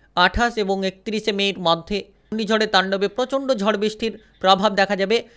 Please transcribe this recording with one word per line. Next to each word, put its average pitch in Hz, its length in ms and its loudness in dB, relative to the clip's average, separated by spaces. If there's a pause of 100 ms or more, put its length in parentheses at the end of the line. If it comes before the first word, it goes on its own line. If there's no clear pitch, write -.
(160)
আঠাশ 220 420 2
এবং 196 280 -2
একত্রিশে 214 460 -4
মের 196 280 -2
মধ্যে 170 380 0 (320)
ঘূর্ণিঝড়ের 220 400 0
তাণ্ডবে 196 380 2
প্রচণ্ড 262 460 -4
ঝড় 208 240 0
বৃষ্টির 214 360 -4 (260)
প্রভাব 196 360 4
দেখা 196 200 2
যাবে। 196 220 0 (200)